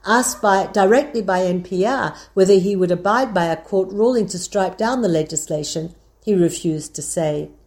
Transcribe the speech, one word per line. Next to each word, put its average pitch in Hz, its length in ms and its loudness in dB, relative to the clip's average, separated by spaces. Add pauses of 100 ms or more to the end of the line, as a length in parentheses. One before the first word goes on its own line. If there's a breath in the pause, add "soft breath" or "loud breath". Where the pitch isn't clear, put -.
Asked 233 380 0
by, 196 240 4 (140)
directly 233 420 2
by 185 200 2
N 180 200 -2
P 185 240 -2
R 233 280 -2 (200 loud breath)
whether 190 200 6
he 196 220 2
would 180 140 0
abide 208 420 0
by 175 140 0
a 165 240 -4
court 190 220 0
ruling 220 360 0
to 180 100 -10
strike 190 380 -4
down 240 240 -2
the 220 80 0 (120)
legislation, 156 760 -6 (280)
he 214 120 0
refused 160 600 -2
to 151 80 -10
say. 151 480 -4 (160)